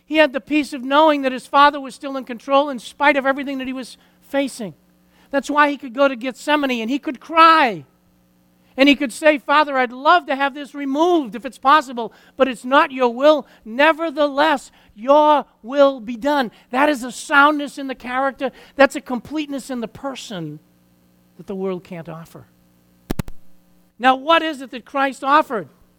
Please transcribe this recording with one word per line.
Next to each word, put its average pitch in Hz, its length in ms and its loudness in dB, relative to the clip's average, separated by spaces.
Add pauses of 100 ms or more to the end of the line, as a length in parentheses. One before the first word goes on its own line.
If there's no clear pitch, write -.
He 302 120 -6
had 302 160 4
the 269 80 -6
peace 285 320 -2
of 269 100 -10
knowing 285 400 4
that 262 100 0
his 254 140 -10
Father 285 320 4
was 269 160 -12
still 269 220 -10
in 262 80 -8
control 277 460 0
in 247 100 -8
spite 285 360 2
of 262 100 -2
everything 269 320 -4
that 254 100 -8
he 262 40 -6
was 254 260 -12 (220)
facing. 240 540 -6 (560)
That's 277 200 -4
why 294 200 2
he 285 60 -6
could 240 180 -14
go 277 140 4
to 269 80 -6
Gethsemane 262 640 -2
and 220 100 -4
he 285 80 -2
could 294 220 -8
cry. 311 640 4 (920)
And 277 120 6
he 285 40 6
could 262 180 -6
say, 302 260 2
"Father, 294 400 0
I'd 254 120 0
love 285 360 2
to 277 100 -4
have 277 160 -2
this 285 220 -14
removed 285 600 0
if 233 120 -10
it's 240 120 -14
possible, 254 540 0 (240)
but 262 100 2
it's 254 180 -6
not 277 280 2
your 262 160 0
will. 269 380 2 (180)
Nevertheless, 294 1080 0 (240)
your 285 520 2 (160)
will 277 360 2
be 233 180 -10
done." 262 360 -2 (180)
That 277 200 2
is 254 120 -4
a 247 80 -10
soundness 285 680 2
in 277 80 -10
the 262 80 -8
character. 254 580 -6 (240)
That's 269 180 -2
a 294 60 -10
completeness 277 720 -10
in 254 100 -10
the 220 80 -10
person 175 720 -12 (800)
that 175 80 -20
the 208 100 -12
world 190 280 -8
can't 165 240 -16
offer. 160 380 -20 (1500)
Now, 262 160 2
what 311 280 0
is 320 180 -6
it 262 120 -16
that 247 120 -14
Christ 269 400 -6
offered? 269 460 -2 (280)